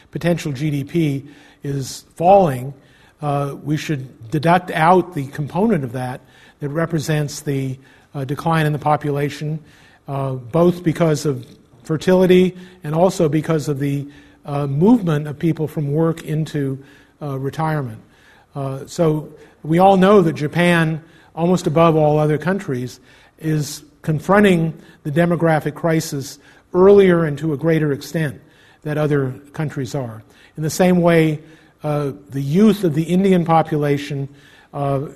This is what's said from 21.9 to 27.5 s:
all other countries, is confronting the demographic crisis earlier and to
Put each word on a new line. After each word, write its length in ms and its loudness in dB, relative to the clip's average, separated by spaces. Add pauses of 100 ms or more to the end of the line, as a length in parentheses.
all 220 2
other 180 0
countries, 640 -6 (380)
is 440 -4 (200)
confronting 760 2 (260)
the 60 -8
demographic 640 0
crisis 640 -4 (360)
earlier 500 6
and 140 -4
to 160 -4